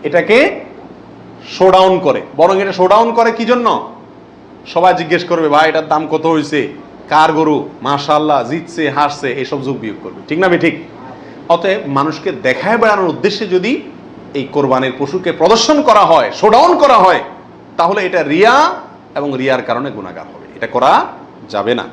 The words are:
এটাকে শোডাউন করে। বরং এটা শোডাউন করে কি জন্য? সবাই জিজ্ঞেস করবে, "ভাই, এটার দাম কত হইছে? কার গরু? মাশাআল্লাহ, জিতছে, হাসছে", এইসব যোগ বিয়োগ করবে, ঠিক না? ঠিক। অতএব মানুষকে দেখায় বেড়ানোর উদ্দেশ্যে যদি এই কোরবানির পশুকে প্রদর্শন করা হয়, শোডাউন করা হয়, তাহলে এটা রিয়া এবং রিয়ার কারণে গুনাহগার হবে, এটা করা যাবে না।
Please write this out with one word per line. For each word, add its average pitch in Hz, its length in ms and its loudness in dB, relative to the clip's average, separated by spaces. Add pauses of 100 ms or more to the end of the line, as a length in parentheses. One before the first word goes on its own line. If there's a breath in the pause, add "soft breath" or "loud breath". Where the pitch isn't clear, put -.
এটাকে 220 560 2 (960)
শোডাউন 185 420 4
করে। 127 220 -2 (160)
বরং 190 240 4
এটা 196 120 -4
শোডাউন 202 400 2
করে 226 180 2
কি 226 140 -4
জন্য? 226 480 -2 (720)
সবাই 175 300 2
জিজ্ঞেস 175 260 -2
করবে, 165 260 -2
"ভাই, 156 200 4
এটার 156 180 -2
দাম 156 200 -2
কত 156 180 -4
হইছে? 151 480 -2 (360)
কার 156 240 4
গরু? 151 360 0 (120)
মাশাআল্লাহ, 143 680 0
জিতছে, 165 400 -6
হাসছে", 143 440 -2
এইসব 135 300 -6
যোগ 131 140 -6
বিয়োগ 104 260 -10
করবে, 92 240 -14
ঠিক 156 120 -4
না? 180 180 2
ঠিক। 165 260 -2 (680 loud breath)
অতএব 180 380 0
মানুষকে 147 440 -4
দেখায় 131 460 -2
বেড়ানোর 208 320 2
উদ্দেশ্যে 208 380 -4
যদি 185 340 -2 (520)
এই 139 180 -6
কোরবানির 131 480 0
পশুকে 175 320 -4
প্রদর্শন 226 500 2
করা 226 180 4
হয়, 160 360 4
শোডাউন 269 420 4
করা 269 200 4
হয়, 185 220 4 (580)
তাহলে 185 280 0
এটা 175 180 -2
রিয়া 233 500 4 (420)
এবং 143 220 -6
রিয়ার 127 240 0
কারণে 123 300 -4
গুনাহগার 90 320 -14
হবে, - 320 -20
এটা 117 120 -8
করা 151 380 2 (440)
যাবে 107 260 -2
না। 107 180 -6